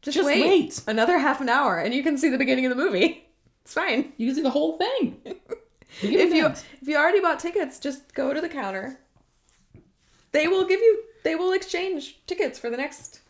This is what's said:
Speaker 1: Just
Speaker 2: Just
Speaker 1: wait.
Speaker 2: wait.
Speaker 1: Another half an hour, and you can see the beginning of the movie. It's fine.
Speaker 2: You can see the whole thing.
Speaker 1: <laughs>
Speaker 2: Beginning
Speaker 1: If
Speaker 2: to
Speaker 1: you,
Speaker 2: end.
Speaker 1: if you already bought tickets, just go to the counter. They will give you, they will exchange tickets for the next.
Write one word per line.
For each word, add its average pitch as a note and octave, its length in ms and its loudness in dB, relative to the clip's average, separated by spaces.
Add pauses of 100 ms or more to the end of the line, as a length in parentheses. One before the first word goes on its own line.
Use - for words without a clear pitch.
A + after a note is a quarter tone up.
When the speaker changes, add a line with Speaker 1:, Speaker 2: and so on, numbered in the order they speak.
Speaker 1:
Just C#4+ 140 -4
Speaker 2:
Just E4+ 100 2
Speaker 1:
wait. C#4+ 200 2
Speaker 2:
wait. F4+ 400 2
Speaker 1:
Another A3+ 320 2
half C#4+ 220 0
an C4 80 -4
hour, A#3+ 300 2
and G3 160 -2
you C4+ 80 0
can C#4+ 160 0
see D4+ 100 2
the B3+ 100 0
beginning C4 280 0
of B3+ 100 0
the - 80 -
movie. D#4+ 420 0 (380)
It's - 80 -20
fine. D4 460 -2
Speaker 2:
You A3+ 80 -2
can C4 100 -2
see D#4 60 -2
the C4+ 80 2
whole D#4 260 0
thing. A4 460 -2
Speaker 1:
<laughs> - 800 -16
Speaker 2:
Beginning D4 240 4
Speaker 1:
If E4 60 4
Speaker 2:
to D#4+ 40 4
Speaker 1:
you, D#4 100 4
Speaker 2:
end. - 180 -4 (180)
Speaker 1:
if C4 60 -12
you D4+ 100 0
already F4 220 4
bought E4 200 0
tickets, E4+ 400 -4
just C#4 320 -10
go C4+ 220 -2
to D4+ 80 -2
the E4+ 80 -6
counter. A3+ 500 -8 (1300)
They D4+ 160 2
will F#4 180 2
give F#4 140 2
you, A4+ 240 6 (180)
they D#4+ 140 -2
will F4+ 160 0
exchange F#4 760 -6
tickets F4 320 -4
for A#3+ 100 -8
the A#3 80 -6
next. - 540 -10